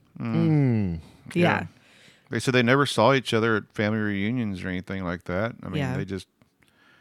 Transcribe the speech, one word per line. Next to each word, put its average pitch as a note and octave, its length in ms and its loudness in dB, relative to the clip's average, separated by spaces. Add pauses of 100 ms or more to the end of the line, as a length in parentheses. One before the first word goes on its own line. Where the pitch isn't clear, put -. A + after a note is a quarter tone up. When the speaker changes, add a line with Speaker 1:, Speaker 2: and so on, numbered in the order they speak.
(200)
Speaker 1:
Mm. A#2 160 -4
Speaker 2:
mm. B2+ 640 2 (340)
Speaker 3:
Yeah. F3 100 2
Speaker 1:
Yeah. - 220 0 (640)
They A2+ 100 -2
said B2+ 140 -2
they B2 100 6
never C3 220 4
saw B2 280 4
each C3 200 0
other A2+ 240 2
at G2 60 -2 (100)
family A2 260 -2
reunions G#2 640 -4
or F#2+ 60 -6
anything F#2 340 -8
like F2 220 -6
that. G2+ 280 -4 (100)
I - 40 -12
mean, F#2+ 120 -6
Speaker 3:
Yeah. C3 180 -4
Speaker 1:
they G2 80 -6
just F#2 220 -8 (720)